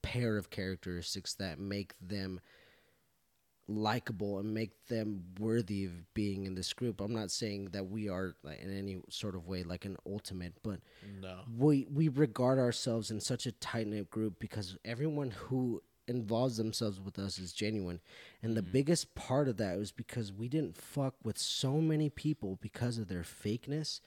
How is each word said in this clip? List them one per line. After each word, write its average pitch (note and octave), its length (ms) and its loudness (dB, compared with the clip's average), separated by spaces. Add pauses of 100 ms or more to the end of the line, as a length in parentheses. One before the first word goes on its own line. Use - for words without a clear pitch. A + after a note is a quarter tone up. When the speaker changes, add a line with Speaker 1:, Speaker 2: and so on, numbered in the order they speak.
Speaker 1:
pair A#2+ 340 2
of F#2+ 140 -2
characteristics F#2 840 -4
that F2+ 240 -4
make G2 420 -2
them F#2+ 400 -4 (1300)
likable G#2+ 680 0
and G#2+ 160 -2
make A2 320 -4
them G#2+ 360 -2 (160)
worthy G#2+ 460 2
of F2 300 -8
being G2+ 320 0
in F#2+ 80 -4
this F#2 180 -2
group. A#2 280 -2
I'm G#2 120 0
not A2 180 -2
saying G2+ 420 -2
that G2 140 -2
we G#2 220 -2
are, F#2 340 0
like, D2+ 200 -10
in G2 140 -6
any G2 220 -4 (120)
sort G2+ 240 -4
of E2+ 120 -6
way, F2+ 160 -2
like, F2 220 -4
an G2 120 -4 (100)
ultimate, F#2 560 -6
but G2 180 -4 (400)
Speaker 2:
No. F#2 200 -10 (140)
Speaker 1:
we, C#3 360 6
we D#3 180 6
regard C3 500 6
ourselves A#2 520 2
in G#2+ 100 -2
such - 240 0
a A#2+ 80 -2
tight-knit G#2+ 580 -2
group A2 280 0
because G2 480 -6
everyone C#3 460 0
who B2+ 500 0 (240)
involves A#2+ 500 2
themselves A2 420 0
with F#2+ 200 -8
us G2 200 -2
is F2+ 140 -6
genuine. G2+ 480 0 (420)
And A2+ 140 2
the A2 60 4
Speaker 3:
Mm-hmm. F2+ 100 -4
Speaker 1:
biggest C#3+ 420 4
part C3+ 340 2
of G#2 100 2
that F#2+ 180 2
was G2+ 160 -2
because A2+ 400 -4
we A2 160 -4
didn't C#3+ 300 0
fuck - 440 -2
with G#2+ 140 -2
so - 460 2
many D#3 260 4
people G#2 540 0
because A#2+ 340 -2
of G#2+ 120 -2
their F2+ 140 -2
fakeness C#3 840 -2